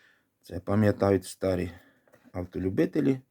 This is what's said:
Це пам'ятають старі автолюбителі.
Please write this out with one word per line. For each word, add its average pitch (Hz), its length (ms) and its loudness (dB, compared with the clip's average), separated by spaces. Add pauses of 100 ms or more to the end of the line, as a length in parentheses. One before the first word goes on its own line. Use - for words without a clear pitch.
(420)
Це - 180 -12
пам'ятають 101 640 2
старі 90 460 -4 (600)
автолюбителі. 127 880 -2 (100)